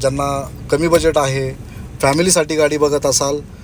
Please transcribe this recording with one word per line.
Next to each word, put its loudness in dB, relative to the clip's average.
ज्यांना -2
कमी 2
बजेट 4
आहे, -2
फॅमिलीसाठी 2
गाडी 2
बघत 2
असाल, 0